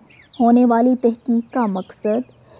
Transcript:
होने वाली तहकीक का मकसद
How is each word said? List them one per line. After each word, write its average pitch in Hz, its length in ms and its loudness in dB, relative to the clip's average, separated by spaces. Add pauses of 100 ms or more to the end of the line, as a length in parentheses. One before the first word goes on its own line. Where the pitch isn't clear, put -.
(340)
होने 240 300 2
वाली 240 320 2
तहकीक 233 580 -4
का 240 140 -2
मकसद 208 560 -6 (360)